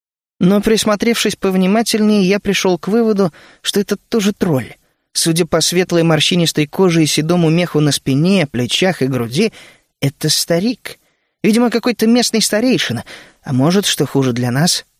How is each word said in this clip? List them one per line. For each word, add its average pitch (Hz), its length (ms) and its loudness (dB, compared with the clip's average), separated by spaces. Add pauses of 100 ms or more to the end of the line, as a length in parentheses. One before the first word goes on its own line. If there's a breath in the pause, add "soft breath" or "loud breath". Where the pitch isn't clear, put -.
(420)
Но, 196 180 4
присмотревшись 220 760 0
повнимательнее, 208 880 0
я 202 160 0
пришел 185 360 -2
к - 120 -8
выводу, 214 440 0 (280 loud breath)
что - 180 -4
это 202 180 -2
тоже 208 360 -2
тролль. 131 420 -2 (380)
Судя 165 340 0
по 165 140 0
светлой 175 420 0
морщинистой 160 640 0
коже 165 380 2
и - 20 0
седому 160 420 0
меху 160 300 0
на 147 140 2
спине, 160 560 0
плечах 131 540 -2
и 131 40 0
груди, 131 460 -2 (480 loud breath)
это 139 280 -4
старик. - 680 -4 (460)
Видимо, 226 260 4
какой-то 226 380 0
местный 226 340 2
старейшина, 208 600 -2 (400 loud breath)
а 147 80 -6
может, 170 340 2
что - 180 -2
хуже 131 280 0
для 120 180 -2
нас — 147 340 -2 (160)